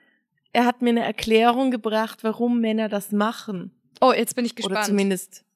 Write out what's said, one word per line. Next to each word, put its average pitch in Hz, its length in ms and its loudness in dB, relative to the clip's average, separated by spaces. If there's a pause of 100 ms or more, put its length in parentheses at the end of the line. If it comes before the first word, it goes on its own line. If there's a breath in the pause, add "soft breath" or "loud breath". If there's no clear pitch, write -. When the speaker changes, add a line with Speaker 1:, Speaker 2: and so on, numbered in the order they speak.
(540)
Speaker 1:
er 247 120 2
hat 247 180 0
mir 240 80 2
eine 233 120 2
Erklärung 233 680 2
gebracht, 220 520 -4
warum 233 380 0
Männer 220 260 0
das 202 240 -6
machen. 208 600 -4 (300)
Speaker 2:
Oh, 262 120 6
jetzt 226 220 -2
bin 240 100 -2
ich 226 100 -6
gespannt. 202 220 -4
Speaker 1:
Oder 214 80 -2
zumindest. 196 580 -2 (120)